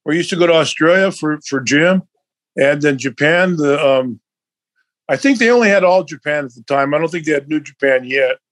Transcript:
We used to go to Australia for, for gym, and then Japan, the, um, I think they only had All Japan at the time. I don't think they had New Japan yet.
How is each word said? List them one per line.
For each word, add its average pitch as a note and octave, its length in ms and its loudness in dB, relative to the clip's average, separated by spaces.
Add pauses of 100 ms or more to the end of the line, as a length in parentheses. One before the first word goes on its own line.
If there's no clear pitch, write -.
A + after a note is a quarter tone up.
We D3+ 120 -2
used E3+ 140 -4
to G3 60 -6
go E3+ 100 2
to E3+ 60 4
Australia E3 580 2
for, D3+ 380 -6
for C#3 120 -2
gym, D#3+ 420 2 (540)
and C#3+ 260 0
then C#3+ 160 0
Japan, D#3+ 580 0
the, D3 260 0
um, C3 380 0 (880)
I E3 80 -2
think C#4 220 0
they A3+ 120 2
only A#3+ 180 4
had G3 160 2
All F3+ 200 2
Japan D3 400 -6
at A#2+ 100 -14
the A#2+ 80 -20
time. C#3 320 0
I D3+ 40 0
don't D#3+ 120 -4
think D#3+ 160 -10
they D#3 60 -2
had C#3+ 160 -4
New D3+ 120 -4
Japan C3+ 440 -2
yet. C3 320 -2 (160)